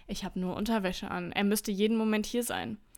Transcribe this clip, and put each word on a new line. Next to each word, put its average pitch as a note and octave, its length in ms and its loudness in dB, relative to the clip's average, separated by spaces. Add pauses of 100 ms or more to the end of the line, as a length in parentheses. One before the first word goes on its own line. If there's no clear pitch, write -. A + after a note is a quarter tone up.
Ich G3+ 180 -6
hab F#3 120 -6
nur F#3 180 -2
Unterwäsche G3+ 560 0
an. F3 220 -4
Er G3+ 100 0
müsste G#3 300 2
jeden G#3+ 240 4
Moment G#3+ 300 2
hier A#3+ 180 0
sein. G#3+ 340 -4 (200)